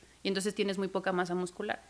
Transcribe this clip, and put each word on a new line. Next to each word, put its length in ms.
y 60
entonces 260
tienes 220
muy 100
poca 240
masa 240
muscular. 540